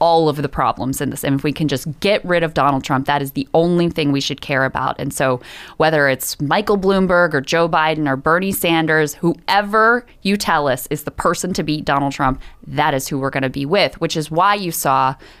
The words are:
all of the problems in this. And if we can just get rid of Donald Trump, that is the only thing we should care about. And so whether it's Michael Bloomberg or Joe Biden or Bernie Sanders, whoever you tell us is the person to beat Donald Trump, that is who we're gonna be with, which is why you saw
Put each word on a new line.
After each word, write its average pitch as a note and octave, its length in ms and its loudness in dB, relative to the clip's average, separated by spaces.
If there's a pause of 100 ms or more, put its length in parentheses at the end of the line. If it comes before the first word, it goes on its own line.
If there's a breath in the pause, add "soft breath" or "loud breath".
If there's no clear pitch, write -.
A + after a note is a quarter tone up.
all E3 300 4
of C#3+ 100 -2
the C#3+ 80 -2
problems C3 540 -2
in C3 80 -2
this. - 140 -6
And C#3 100 0
if C#3 100 -2
we D3 80 0
can D3+ 160 -2
just C#3 200 -4 (120)
get G3+ 240 0
rid F3 180 2
of D#3+ 120 -2
Donald C3+ 300 2
Trump, C3+ 220 -2
that C#3+ 140 0
is C#3 120 -6
the C#3 200 -4
only E3+ 380 4
thing D3 220 0
we C#3 100 0
should - 180 -6
care C3+ 240 -2
about. C3 340 -2
And C#3 140 -6
so C3 280 0 (360 loud breath)
whether D#3 320 4
it's - 320 -4
Michael G3+ 380 0
Bloomberg F3+ 560 4
or C#3 80 0
Joe E3 260 2
Biden D#3 400 0
or C3 80 0
Bernie F3+ 360 0
Sanders, D#3+ 600 0
whoever G#3+ 920 2 (160 soft breath)
you G3 160 0
tell D#3 300 0
us B2 200 -2
is D3+ 140 -6
the - 80 -12
person F3+ 440 -2
to F3 80 -2
beat D3+ 220 -4
Donald C#3 280 0
Trump, C3+ 280 -2 (280 loud breath)
that D3 260 0
is - 140 -4
who C#3+ 100 -4
we're C3+ 120 -2
gonna C3+ 200 -2
be C3+ 160 -6
with, F3 340 0
which E3 160 -2
is D#3 140 -4
why F3+ 240 2
you F#3+ 160 -4
saw C3+ 460 0 (240 loud breath)